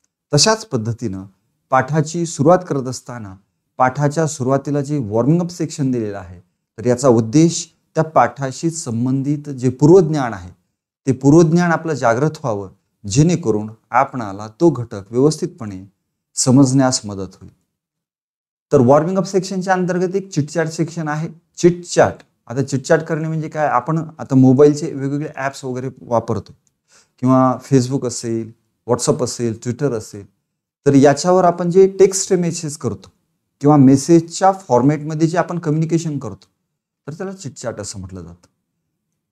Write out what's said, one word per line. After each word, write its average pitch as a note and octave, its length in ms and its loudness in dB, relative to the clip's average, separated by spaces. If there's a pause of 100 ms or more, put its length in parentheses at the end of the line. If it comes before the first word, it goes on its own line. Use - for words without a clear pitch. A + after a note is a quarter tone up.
(340)
तशाच G#3+ 320 2
पद्धतीनं A2 580 -8 (460)
पाठाची D3+ 560 -2
सुरुवात D#3+ 340 2 (100)
करत C3+ 180 -6
असताना A#2+ 480 -14 (420)
पाठाच्या C#3+ 500 0
सुरुवातीला C#3 540 -2
जे D3 160 -6
वॉर्मिंग A#2+ 440 0
अप E3+ 80 -6
सेक्शन D3+ 420 -6
दिलेलं G#2+ 260 -6
आहे, F2+ 360 -20 (240)
तर A2 80 -10
याचा B2 220 2
उद्देश B2+ 640 2 (240)
त्या D#3 80 0
पाठाशी D3 680 -2
संबंधित C3+ 800 -4
जे B2+ 200 -4
पूर्वज्ञान D3+ 640 4
आहे, F2+ 180 -16 (560)
ते - 40 2
पूर्वज्ञान E3 600 4
आपलं D#3+ 220 -4
जागृत C3 380 0 (120)
व्हावं, G2+ 260 -6 (380)
जेणेकरून A2 640 0 (180)
आपणाला A2 580 -4
तो E3+ 220 0
घटक A2 420 -6
व्यवस्थितपणे B2 800 -2 (440)
समजण्यास C3 720 2
मदत G2 360 -12
होईल. F#2 100 -20 (1200)
तर C#3 100 6
वॉर्मिंग D3+ 360 4
अप F#3+ 60 0
सेक्शनच्या F#3+ 500 -4
अंतर्गत F3+ 420 -2
एक G3 140 -6
चिटचॅट D#3 380 -2
सेक्शन D#3+ 400 -6
आहे. D#3 220 -6 (260)
चिटचॅट, E3+ 580 2 (340)
आता C3 160 -4
चिटचॅट C#3 360 0
करणे D#3+ 280 -6
म्हणजे D#3+ 220 -6
काय? D3+ 180 -2
आपण B2+ 320 -2 (180)
आता A#2+ 180 -4
मोबाईलचे C#3+ 580 4
वेगवेगळे C#3 420 -6
ॲप्स C3+ 300 -8
वगैरे B2+ 240 -8 (120)
वापरतो A2+ 520 -4 (640)
किंवा B2+ 380 4 (140)
Facebook C3 360 0
असेल, A2+ 440 -8 (360)
WhatsApp B2 360 -2
असेल, A#2 440 -6
Twitter B2+ 240 -4
असेल, G#2 340 -10 (600)
तर C#3 80 6
याच्यावर D3 500 4
आपण F3 280 0
जे F#3+ 160 6 (120)
टेक्स्ट F#3+ 340 2
मेसेज E3+ 440 -4
करतो - 340 -10 (500)
किंवा D3 160 6
मेसेजच्या E3 760 4
फॉर्मॅटमध्ये D3+ 760 0
जे E3 100 -4
आपण F3 220 -4
कम्युनिकेशन D#3+ 600 -2
करतो, G#2 280 -12 (600)
तर C#3 60 -12
त्याला F#3+ 180 -12
चिटचॅट B2+ 480 -12
असं G2+ 200 -12
म्हटलं F#2 220 -14
जातं. E2+ 260 -20 (840)